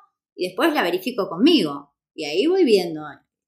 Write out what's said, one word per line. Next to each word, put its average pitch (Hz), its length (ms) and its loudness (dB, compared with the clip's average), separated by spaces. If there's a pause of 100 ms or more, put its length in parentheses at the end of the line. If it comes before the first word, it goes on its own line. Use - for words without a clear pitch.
(340)
y 180 140 -6
después 302 240 0
la 285 100 0
verifico 185 460 -4
conmigo. 175 680 0 (200)
Y 156 100 -8
ahí 165 220 0
voy 370 180 4
viendo 175 380 2 (460)